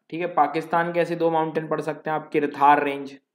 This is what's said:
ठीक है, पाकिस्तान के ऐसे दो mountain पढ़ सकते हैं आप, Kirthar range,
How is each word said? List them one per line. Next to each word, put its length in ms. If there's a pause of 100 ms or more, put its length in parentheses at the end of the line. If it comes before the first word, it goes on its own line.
ठीक 120
है, 80
पाकिस्तान 640
के 60
ऐसे 160
दो 160
mountain 360
पढ़ 140
सकते 280
हैं 80
आप, 140
Kirthar 520
range, 300 (220)